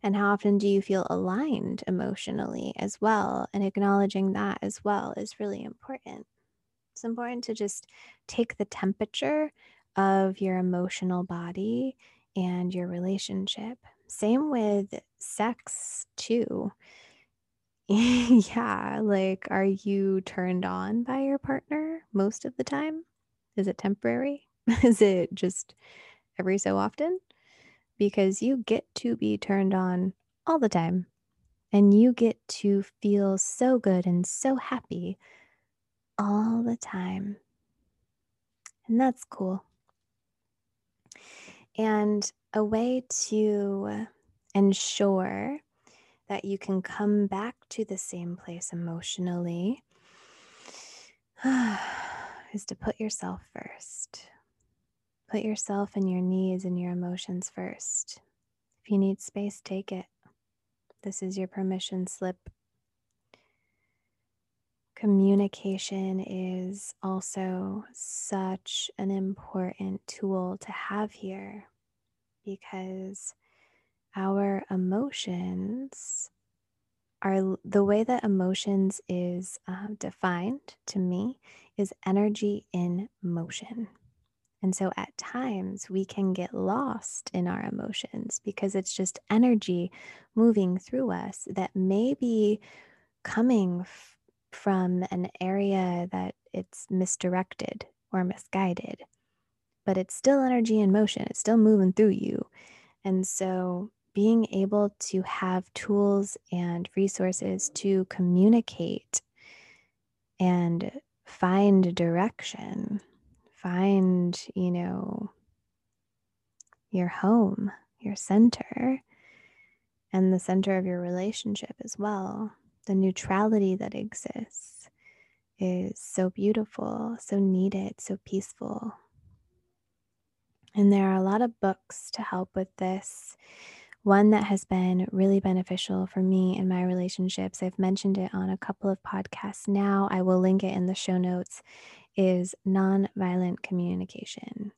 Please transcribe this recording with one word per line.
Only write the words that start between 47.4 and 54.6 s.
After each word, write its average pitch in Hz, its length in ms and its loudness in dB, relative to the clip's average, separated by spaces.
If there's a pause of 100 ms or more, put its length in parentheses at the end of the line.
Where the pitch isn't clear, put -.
to 220 160 -6
the 190 120 -10
same 175 400 -10
place 175 340 -12
emotionally 175 1120 -4 (1600)
<sighs> - 0 - (1120)
is 208 120 -8
to - 100 -10
put - 240 -8
yourself 185 420 -6 (120)
first. - 760 -16 (1000)